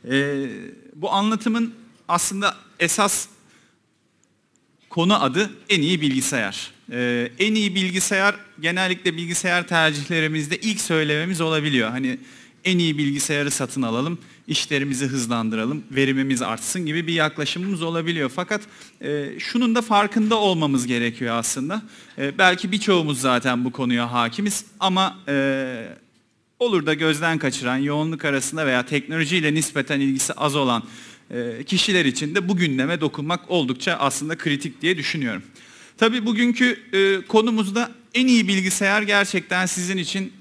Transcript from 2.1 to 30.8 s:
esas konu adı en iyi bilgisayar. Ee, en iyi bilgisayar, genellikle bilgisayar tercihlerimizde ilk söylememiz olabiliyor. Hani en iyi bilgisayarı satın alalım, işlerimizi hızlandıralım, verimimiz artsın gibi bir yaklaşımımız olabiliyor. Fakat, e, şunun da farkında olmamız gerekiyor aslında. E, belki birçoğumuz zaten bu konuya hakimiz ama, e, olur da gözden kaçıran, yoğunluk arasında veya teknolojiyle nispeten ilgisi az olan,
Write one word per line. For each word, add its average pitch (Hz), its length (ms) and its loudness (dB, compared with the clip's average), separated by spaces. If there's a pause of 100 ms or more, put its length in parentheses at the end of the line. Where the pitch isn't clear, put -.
esas 196 460 2 (1600)
konu 180 320 2
adı 170 280 0 (180)
en 185 140 4
iyi 165 180 2
bilgisayar. 131 680 0 (200)
Ee, 120 480 -2
en 214 160 2
iyi 202 200 0
bilgisayar, 190 600 0 (260)
genellikle 180 560 -2
bilgisayar 175 520 -2
tercihlerimizde 156 880 0
ilk 214 240 -2
söylememiz 160 600 0
olabiliyor. 151 500 0
Hani 127 280 -4 (460)
en 180 140 2
iyi 160 200 2
bilgisayarı 143 520 0
satın 131 320 -4
alalım, 123 360 -2 (280)
işlerimizi 139 600 -2
hızlandıralım, 117 840 -2
verimimiz 135 520 0
artsın 117 440 -4
gibi 156 200 -2
bir 170 60 -2
yaklaşımımız 165 720 -2
olabiliyor. 165 520 -2
Fakat, 208 280 -4 (380)
e, 143 380 -4
şunun 233 360 0
da 240 80 2
farkında 214 540 2
olmamız 156 500 2
gerekiyor 117 480 -2
aslında. 139 480 -4 (360)
E, 139 200 -4
belki 185 340 4
birçoğumuz 160 480 2
zaten 123 440 2
bu 123 80 -2
konuya 120 400 -2
hakimiz 123 520 0 (160)
ama, 190 380 2 (100)
e, 135 680 -2 (640)
olur 190 280 2
da 156 80 2
gözden 160 440 2
kaçıran, 127 380 -2
yoğunluk 151 480 -2
arasında 147 420 -2
veya 127 200 2
teknolojiyle 151 680 0
nispeten 147 460 0
ilgisi 135 320 0
az 143 240 0
olan, 123 280 2 (460)